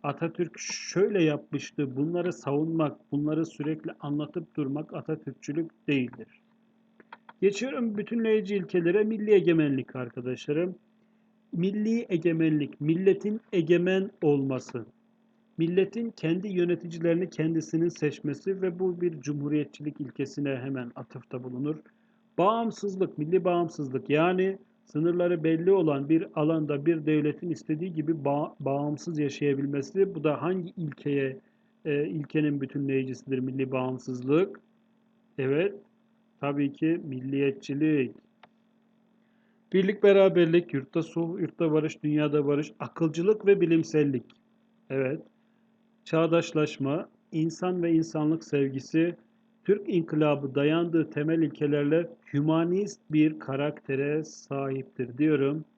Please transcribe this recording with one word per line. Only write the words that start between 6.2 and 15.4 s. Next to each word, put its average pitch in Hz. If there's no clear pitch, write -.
Geçiyorum 226
bütünleyici 214
ilkelere, 180
milli 214
egemenlik 156
arkadaşlarım. 127
Milli 214
egemenlik, 160
milletin 190
egemen 180
olması. 135